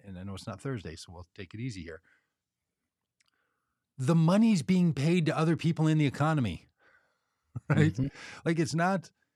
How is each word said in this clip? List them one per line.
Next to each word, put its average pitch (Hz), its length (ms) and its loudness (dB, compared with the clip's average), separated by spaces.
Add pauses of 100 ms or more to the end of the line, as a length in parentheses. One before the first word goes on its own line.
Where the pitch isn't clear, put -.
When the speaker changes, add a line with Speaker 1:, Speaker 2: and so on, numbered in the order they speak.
Speaker 1:
and 95 120 -14
I 90 60 -12
know 98 120 -10
it's - 120 -14
not 98 140 -12
Thursday, 92 340 -8
so - 180 -18
we'll 85 220 -18
take 98 180 -16
it 107 60 -12
easy 117 240 -8
here. 80 180 -14 (2000)
The 139 180 0
money's 190 460 4
being 175 320 2
paid 165 320 2
to 160 120 0
other 160 200 2
people 160 300 0
in 156 100 4
the 151 80 4
economy, 139 640 -2 (500)
<laughs> - 500 -14
right? 147 240 4
Speaker 2:
Mm-hmm. 131 140 -2 (380)
Speaker 1:
Like, 160 140 0
it's 151 140 -2
not, 175 380 -2 (240)